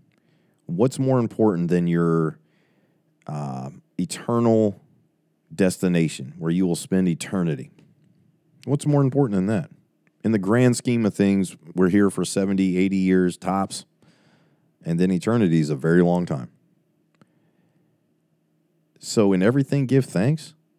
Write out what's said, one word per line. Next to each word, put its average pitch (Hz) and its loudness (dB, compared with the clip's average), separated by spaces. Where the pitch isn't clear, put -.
What's 110 -2
more 131 0
important 104 0
than 87 2
your, 82 0
uh, 139 -10
eternal 110 0
destination 85 0
where 82 -4
you 92 0
will 85 0
spend 92 -2
eternity? 82 -4
What's 143 -4
more 143 2
important 135 0
than 92 0
that? 101 -2
In 110 0
the 110 2
grand 117 2
scheme 117 -2
of 98 0
things, 98 0
we're 92 2
here 101 4
for 90 -4
seventy, 95 -2
eighty 95 0
years 92 2
tops, 95 -6
and 82 -2
then 92 2
eternity 90 2
is 73 -2
a 73 -4
very 82 4
long 87 2
time. 69 -6
So 101 0
in 92 2
everything, 135 2
give 127 2
thanks? 123 -2